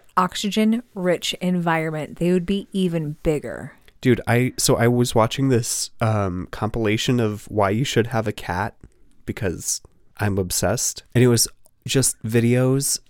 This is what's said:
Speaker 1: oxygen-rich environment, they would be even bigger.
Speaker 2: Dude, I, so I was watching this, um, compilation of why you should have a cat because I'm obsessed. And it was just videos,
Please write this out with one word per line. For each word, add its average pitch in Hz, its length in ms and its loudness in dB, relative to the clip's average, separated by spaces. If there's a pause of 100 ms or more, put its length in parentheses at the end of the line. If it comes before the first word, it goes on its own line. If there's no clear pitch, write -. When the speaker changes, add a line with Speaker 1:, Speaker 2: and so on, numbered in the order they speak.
(160)
Speaker 1:
oxygen-rich 196 1300 0
environment, 165 800 -2
they 170 120 2
would 180 140 2
be 196 260 -4
even 165 520 -2
bigger. 123 500 -4 (260)
Speaker 2:
Dude, 123 280 4
I, 120 300 2
so - 200 2
I 117 100 4
was 123 280 2
watching 120 340 2
this, 117 400 -2 (120)
um, 101 500 -2
compilation 110 680 0
of 107 260 -2
why 101 260 0
you 110 120 0
should 117 240 0
have 110 200 -2
a 107 40 -4
cat 98 440 -6 (500)
because - 560 -4 (360)
I'm 104 200 0
obsessed. - 640 -2 (140)
And 120 80 6
it 127 40 6
was 117 200 4 (400)
just - 340 0
videos, 123 800 2 (100)